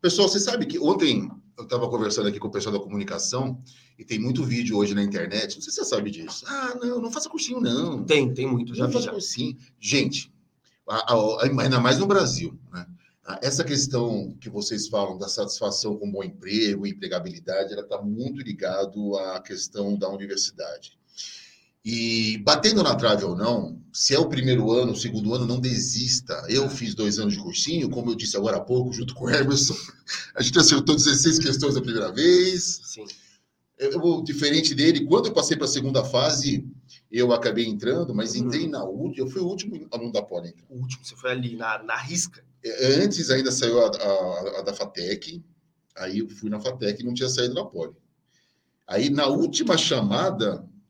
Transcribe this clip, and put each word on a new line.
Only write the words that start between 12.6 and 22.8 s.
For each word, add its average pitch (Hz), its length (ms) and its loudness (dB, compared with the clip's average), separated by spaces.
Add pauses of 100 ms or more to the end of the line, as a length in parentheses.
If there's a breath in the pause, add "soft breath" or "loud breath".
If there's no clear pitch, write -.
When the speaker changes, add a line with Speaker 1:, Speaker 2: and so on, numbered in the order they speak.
Speaker 1:
né? - 140 -12 (360 soft breath)
A, 98 200 -10
essa 139 200 0
questão 120 760 -2
que 107 80 -12
vocês 104 380 -6
falam 98 320 -2
da 98 80 -8
satisfação 101 680 -4
com 104 120 -8
um 101 40 -4
bom 98 120 -6
emprego, 101 640 -2
empregabilidade, 92 840 -4
ela 101 120 -8
tá 101 180 -6
muito 123 400 -6
ligado 98 760 -4
à 95 260 -4
questão 101 540 -6
da 92 140 -2
universidade. 95 880 -8 (880 loud breath)
E 113 520 0
batendo 151 420 4